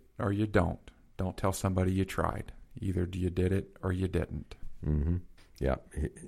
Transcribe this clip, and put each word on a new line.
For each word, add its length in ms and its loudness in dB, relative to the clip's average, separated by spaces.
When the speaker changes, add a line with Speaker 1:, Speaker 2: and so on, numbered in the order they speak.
Speaker 1:
or 100 2
you 160 2
don't. 440 2
Don't 200 -2
tell 160 0
somebody 400 2
you 120 4
tried. 480 -2
Either 320 0
you 180 0
did 220 2
it 300 -4
or 100 0
you 160 0
didn't. 460 -4
Speaker 2:
Mm-hmm. 320 2
Yeah. 180 2
H-, 140 -2